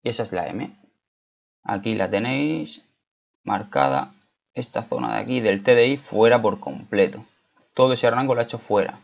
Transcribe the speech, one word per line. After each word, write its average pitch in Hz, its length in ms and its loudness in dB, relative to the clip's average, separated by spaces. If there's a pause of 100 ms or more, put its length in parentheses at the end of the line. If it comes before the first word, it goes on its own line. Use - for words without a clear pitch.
Y 123 60 -2
esa 117 120 -6
es 101 100 -6
la 87 140 -4
M. 104 300 -8 (880)
Aquí 101 320 -4
la 95 120 -2
tenéis 139 800 -4 (540)
marcada, - 720 -2 (400)
esta 113 300 -8
zona 120 320 -4
de 107 60 -4
aquí 123 180 -2
del 101 240 0
T 127 100 6
D 120 140 6
I 139 80 0
fuera 117 440 2
por 104 200 -2
completo. - 640 -2 (500)
Todo 131 180 4
ese 120 160 2
rango 127 280 0
lo 117 40 -2
ha 117 40 0
hecho 113 160 -8
fuera. 101 440 -2